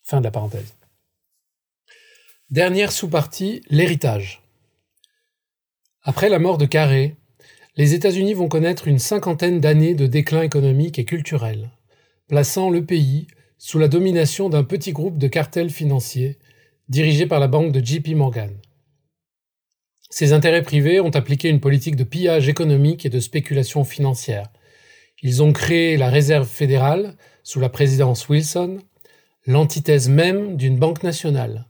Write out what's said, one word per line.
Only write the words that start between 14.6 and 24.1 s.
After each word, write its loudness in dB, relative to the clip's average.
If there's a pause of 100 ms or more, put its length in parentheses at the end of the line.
petit -6
groupe -6
de 0
cartels -2
financiers -4 (520)
dirigé 2
par 0
la 2
banque 2
de 0
J -2
P -4
Morgan. -2 (1600)
Ces 2
intérêts 4
privés 2
ont 0
appliqué -2
une 4
politique 0
de -2
pillage 0
économique 2
et -2
de -2
spéculation -2
financière. -4 (720)